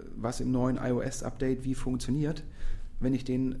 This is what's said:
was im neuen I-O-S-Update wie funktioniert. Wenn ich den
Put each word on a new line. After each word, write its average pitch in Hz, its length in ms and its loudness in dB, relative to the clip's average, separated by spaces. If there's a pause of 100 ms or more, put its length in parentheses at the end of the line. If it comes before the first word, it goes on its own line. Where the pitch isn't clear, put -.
(160)
was 113 240 -2
im 127 100 0
neuen 127 280 4
I-O-S-Update 127 840 0
wie 135 120 0
funktioniert. 143 680 0 (560)
Wenn 127 160 4
ich 123 100 0
den 127 360 0